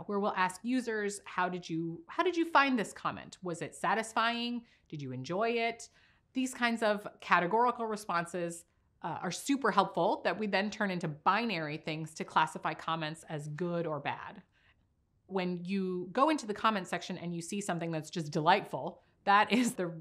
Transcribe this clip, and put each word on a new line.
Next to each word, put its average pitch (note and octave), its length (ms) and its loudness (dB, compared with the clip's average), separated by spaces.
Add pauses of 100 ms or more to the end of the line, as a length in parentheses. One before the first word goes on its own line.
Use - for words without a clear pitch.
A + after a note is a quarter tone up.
where G3+ 140 -2
we'll G#3 160 0
ask F#3 260 0
users, A3+ 600 -2
"How F3+ 240 -2
did F3+ 200 -6
you, E3 380 -4
how - 160 -2
did F4 140 2
you E4 160 2
find C4+ 260 6
this F#3+ 140 -2
comment? - 500 -8
Was E3+ 200 -4
it - 120 -8
satisfying? A#3 880 0 (260)
Did D3 140 -8
you C3 80 -6
enjoy E3 400 -2
it?" A#3 380 -2 (460)
These B3+ 200 -2
kinds A#3 300 0
of G#3 200 2 (160)
categorical A3+ 680 4
responses, E3+ 800 -4 (380)
uh, E3 200 -4
are F3+ 100 -4
super C4+ 380 0
helpful F#3+ 540 4
that F#3+ 140 2
we G#3+ 80 -2
then G3+ 240 0
turn G#3 200 -2
into E3+ 180 -2
binary E3 680 0
things D#3 360 -6
to F#3 100 -6
classify E3+ 500 0
comments D#3+ 540 -4
as D3+ 200 -6
good E3+ 380 -2
or D#3 120 -4
bad. - 440 -8 (840)
When F3+ 380 -2
you F#3 480 -2
go C#4 180 6
into C#4+ 160 0
the G#3 80 -2
comment G3+ 320 2
section F3+ 320 -4
and F3 160 -6
you E3+ 80 -4
see G3+ 180 -4
something E3+ 300 -2
that's D#3 200 -4
just D#3 200 -4
delightful, E3 720 2 (220)
that G3+ 280 6
is A#3 200 4
the F3+ 160 -2 (120)